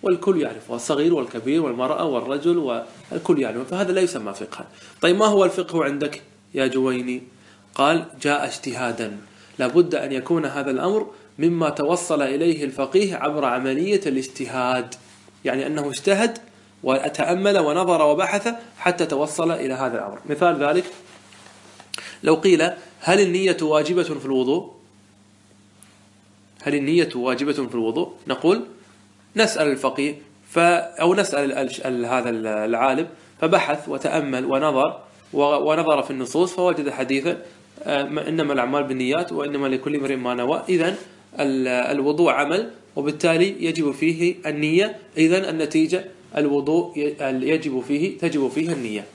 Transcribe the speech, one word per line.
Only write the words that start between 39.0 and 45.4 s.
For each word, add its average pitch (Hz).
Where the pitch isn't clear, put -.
وإنما 143
لكل 135
امرئ 135
ما 123
نوى." 123
إذن 180
ال-، 135
الوضوء 143
عمل، 151
وبالتالي 165
يجب 160
فيه 165
النية. 156
إذن 170